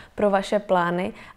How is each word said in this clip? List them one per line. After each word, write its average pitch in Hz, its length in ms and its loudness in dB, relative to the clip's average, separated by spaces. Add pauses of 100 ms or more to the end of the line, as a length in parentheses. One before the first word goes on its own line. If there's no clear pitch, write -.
(160)
pro 202 140 2
vaše 196 300 0
plány 180 540 0 (240)